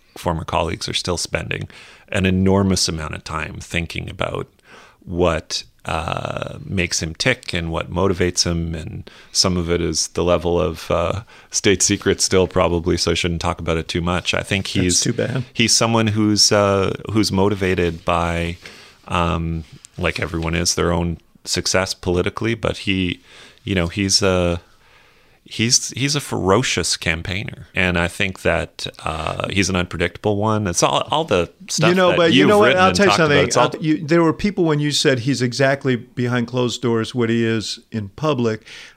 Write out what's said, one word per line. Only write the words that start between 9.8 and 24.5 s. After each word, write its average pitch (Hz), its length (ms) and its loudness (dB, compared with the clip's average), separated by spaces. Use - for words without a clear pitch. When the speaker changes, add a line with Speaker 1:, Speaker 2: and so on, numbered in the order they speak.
Speaker 1:
is 82 280 -2
the - 160 -4
level 87 360 2
of, 82 300 -4
uh, 87 320 0
state 95 280 2
secret 98 400 2
still 92 280 2
probably, 87 480 2
so 87 160 0
I - 20 2
shouldn't 85 260 -2
talk 87 200 -4
about 82 160 -2
it 80 100 -4
too - 140 -4
much. 87 340 -2
I 87 80 0
think 95 240 -2
Speaker 2:
That's - 80 -8
Speaker 1:
he's 90 260 2
Speaker 2:
too - 120 -2
bad. 113 400 -2
Speaker 1:
he's 113 220 2
someone 113 340 2
who's, 107 420 2
uh, 98 420 4
who's 104 180 2
motivated 92 760 0
by, 85 520 -2
um, 82 540 -2
like 87 240 -2
everyone 82 360 -2
is, 85 180 0
their 85 180 2
own 85 260 -2
success - 500 -2
politically, 95 600 -2
but - 240 -4
he, 95 420 -2
you 101 140 -4
know, 87 100 0
he's 95 360 0
a, 90 380 2